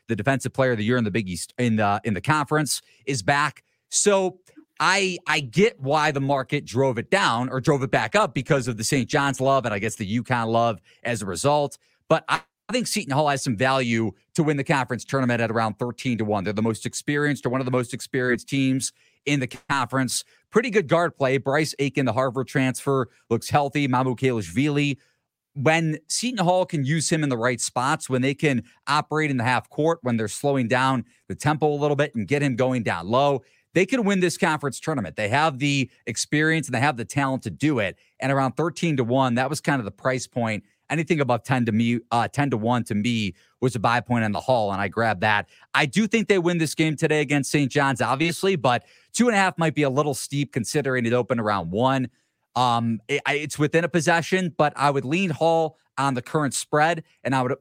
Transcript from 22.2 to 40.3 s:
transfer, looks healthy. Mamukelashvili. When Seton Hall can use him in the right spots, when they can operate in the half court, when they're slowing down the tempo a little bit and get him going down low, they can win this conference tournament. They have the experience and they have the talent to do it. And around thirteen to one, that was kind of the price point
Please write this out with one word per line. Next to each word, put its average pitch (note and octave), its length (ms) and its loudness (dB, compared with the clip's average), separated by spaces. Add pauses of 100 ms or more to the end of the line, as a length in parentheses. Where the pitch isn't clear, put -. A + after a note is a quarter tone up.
transfer, C3 640 0 (220)
looks A#2 180 0
healthy. C#3+ 400 2
Mamukelashvili. B2+ 1080 0 (560)
When D#3 420 2 (120)
Seton A3+ 360 -2
Hall F3+ 220 4
can D3+ 180 -2
use D3+ 260 0
him D#3+ 120 0
in C#3+ 80 0
the B2 80 -2
right A#2+ 200 0
spots, C3+ 520 -4
when C3 100 0
they C3+ 140 0
can C3+ 280 0 (240)
operate D3+ 440 0
in C3 80 -2
the A2+ 60 0
half B2 260 0
court, E3 320 0
when A#2+ 160 0
they're A2 100 -2
slowing C3+ 400 0
down B2+ 380 2 (200)
the F#2+ 80 -10
tempo D3+ 380 0
a - 20 -2
little D3 220 0
bit D3 180 0
and G#2+ 140 -4
get C#3+ 140 0
him C3+ 120 0
going B2+ 280 0
down F2+ 260 -4
low, C3+ 340 2 (300)
they F#3 140 4
can A#3+ 180 0
win G3 160 2
this F3 160 0
conference D3+ 420 -2
tournament. A2+ 380 -6
They G#2 140 -2
have C#3+ 280 2
the C#3 320 0 (160)
experience D#3 640 0
and - 60 -4
they A#2 60 0
have C#3 180 0
the A2+ 80 -8
talent C3+ 380 -2
to A2 60 -6
do C#3 280 0
it. F#2+ 180 -2 (240)
And C3+ 100 0
around C3+ 280 0
thirteen D#3+ 400 -2
to B2+ 60 2
one, B2 320 2
that B2+ 120 0
was - 140 -6
kind C#3+ 180 0
of G#2 60 -6
the F#2+ 40 -8
price C3 360 -4
point A2 380 -4 (260)